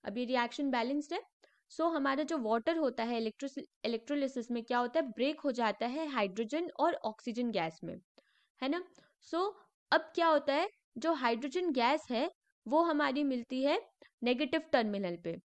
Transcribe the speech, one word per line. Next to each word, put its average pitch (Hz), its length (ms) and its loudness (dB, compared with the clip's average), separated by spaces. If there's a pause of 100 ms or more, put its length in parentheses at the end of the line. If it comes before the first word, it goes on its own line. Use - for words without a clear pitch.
अब 220 120 -6
ये 247 80 -2
रिएक्शन 247 460 0
बैलेंस्ड 269 420 0
है। 381 80 -4 (500)
So - 240 0
हमारा 277 280 2
जो 311 140 -2
वाटर 233 400 2
होता 247 260 0
है 233 140 -2
इलेक्ट्रोस-, 226 460 -4 (200)
इलेक्ट्रोलिसिस 254 680 -2
में 233 120 -2
क्या 247 140 0
होता 247 220 2
है, 294 80 0
ब्रेक 269 320 0
हो 285 120 0
जाता 226 340 0
है 294 220 -4
हाइड्रोजन 240 720 -2
और 330 140 4
ऑक्सीजन 233 580 -4
गैस 165 320 -2
में, 170 140 -10 (640)
है 262 80 -2
ना। 349 140 -2 (480)
So 381 220 -2 (380)
अब 320 100 6
क्या 330 260 0
होता 294 260 4
है, 339 160 0 (280)
जो 320 160 0
हाइड्रोजन 269 580 0
गैस 262 400 2
है 262 200 0 (360)
वो 302 160 4
हमारी 294 400 2
मिलती 254 400 -2
है 320 260 0 (340)
नेगेटिव 269 380 2
टर्मिनल 202 640 0
पे। 170 140 -6 (120)